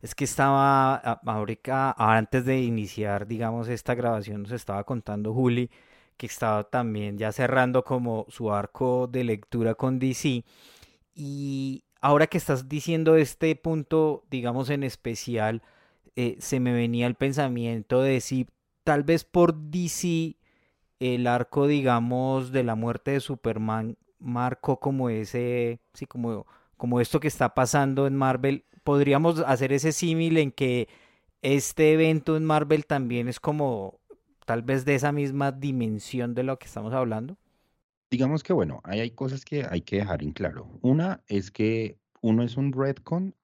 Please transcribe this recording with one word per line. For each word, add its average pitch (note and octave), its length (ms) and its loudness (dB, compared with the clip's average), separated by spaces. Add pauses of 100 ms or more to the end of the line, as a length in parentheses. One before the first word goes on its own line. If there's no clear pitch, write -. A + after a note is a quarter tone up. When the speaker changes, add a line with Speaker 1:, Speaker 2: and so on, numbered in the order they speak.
Speaker 1:
Es - 140 -12
que C#3+ 100 -2
estaba, C#3 680 4
a-, A#2+ 320 -4
ahorita, A#2 720 -2
antes A2+ 480 4
de C3 160 2
iniciar, G#2 640 -4
digamos, A2+ 420 -4
esta B2 260 -4
grabación, G#2+ 500 -4
nos G#2 80 -10
estaba G#2 320 -6
contando G#2+ 500 -6
Juli B2 360 2 (460)
que B2 100 -12
estaba G#2+ 380 -2
también G#2+ 540 -4
ya G#2+ 120 -2
cerrando B2+ 540 2
como A#2+ 460 -2
su A2 220 -4
arco B2+ 540 0
de B2 180 -2
lectura A2+ 500 -2
con C3 240 0
D C3 160 0
C. A#2+ 300 -2 (680)
Y C#3 720 -6 (160)
ahora D3 260 6
que F3 120 -2
estás C3 320 -2
diciendo D#3+ 460 4
este D#3+ 380 2
punto, D#3 760 0
digamos, B2 400 -2
en C#3+ 120 -2
especial, A#2 800 -4 (540)
eh, B2 220 -2
se - 200 -4
me B2 140 2
venía A#2+ 340 0
el B2 100 -2
pensamiento B2 840 0
de C3+ 220 2
si C3 240 -2 (360)
tal D3 200 2
vez D#3+ 220 2
por D#3+ 460 4
D F3 200 -2
C E3 460 -2 (640)
el B2 260 0
arco, B2 400 2
digamos, C3 840 2
de C3 140 0
la A2+ 120 -2
muerte A#2 340 -4
de C#3 100 0
Superman A2 800 -4 (200)
marcó B2 640 -2
como C3 300 -2
ese, A#2+ 680 -2 (120)
sí, - 140 -12
como, A#2 400 -8 (300)
como B2 240 0
esto B2+ 200 2
que D3+ 80 -2
está B2+ 260 0
pasando C3+ 520 2
en C3+ 80 0
Marvel. C3+ 500 0 (200)
Podríamos C#3+ 560 4
hacer C3 320 2
ese C#3 200 2
símil E3 440 0
en D3+ 160 2
que B2 360 0 (520)
este C#3+ 540 4
evento D#3+ 420 4
en D#3 80 0
Marvel D3+ 420 2
también A#2+ 420 -2
es B2 120 -8
como C3 600 -4 (440)
tal A#2 180 -2
vez B2+ 220 0
de C#3+ 120 2
esa C#3+ 160 0
misma C#3 400 -2
dimensión B2 840 -4
de B2 80 -2
lo C3 160 -4
que - 80 -20
estamos A2 260 -8
hablando. B2+ 460 -4 (720)
Speaker 2:
Digamos C3 320 2
que, - 100 -2
bueno, A#2+ 300 0
ahí G2 160 -4
hay A#2 140 -4
cosas C3+ 320 -6
que D3 200 -6
hay F2 180 -4
que - 160 -4
dejar F2 260 -2
en D2+ 80 -6
claro. D#2+ 360 -8 (140)
Una D#3+ 460 2
es G2 240 -4
que A2 480 -2 (200)
uno A2+ 220 4
es A#2+ 140 -2
un C#3 160 -2
retcon C#3 720 -4